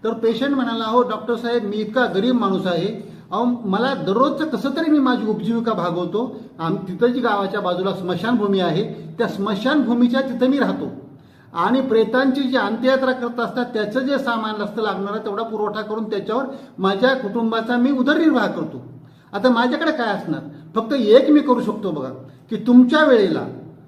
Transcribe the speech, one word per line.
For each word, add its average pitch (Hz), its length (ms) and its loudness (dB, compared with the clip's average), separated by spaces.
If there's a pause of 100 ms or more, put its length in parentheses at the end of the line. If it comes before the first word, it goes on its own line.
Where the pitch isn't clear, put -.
तर 226 100 -2
पेशंट 226 360 0
म्हणाला, 233 340 -2
"अहो 226 180 2
डॉक्टर 220 340 -2
साहेब, 233 280 -2
मी 208 140 -4
इतका 240 280 0
गरीब 196 300 2
माणूस 190 320 0
आहे, 180 480 -4 (160)
अहो 208 120 0
मला 240 500 0
दररोजचं 247 520 0
कसं 262 240 -4
तरी 330 220 0
मी 294 80 6
माझी 240 280 2
उपजीविका 226 460 -2
भागवतो. 175 680 -4 (200)
आम-, 165 160 -2
तिथं 190 320 -2
जी 247 120 0
गावाच्या 202 400 -2
बाजूला 185 340 -2
स्मशानभूमी 196 680 -2
आहे, 180 580 -4
त्या 226 100 0
स्मशानभूमीच्या 240 920 0
तिथं 254 260 0
मी 277 100 2
राहतो 190 280 -2 (680)
आणि 214 280 2
प्रेतांची 254 600 2
जी 254 160 0
अंत्ययात्रा 247 540 0
करत 240 280 -4
असतात, 240 260 -4
त्याचं 214 340 -2
जे 277 200 0
सामान 220 360 -4
असतं 220 260 -6
लागणारं, 202 360 -4
तेवढा 214 260 -6
पुरवठा 214 380 -4
करून 214 280 -6
त्याच्यावर 208 340 -4 (340)
माझ्या 202 380 2
कुटुंबाचा 226 600 -2
मी 254 140 2
उदरनिर्वाह 269 560 4
करतो. 156 380 -8 (480)
आता 202 160 2
माझ्याकडे 247 420 2
काय 247 160 -2
असणार? 165 320 -4 (360)
फक्त 226 180 -2
एक 247 360 6
मी 294 100 8
करू 247 220 2
शकतो 196 300 -4
बघा, 135 180 -6 (400)
की 226 60 -4
तुमच्या 247 480 6
वेळेला 214 440 4 (400)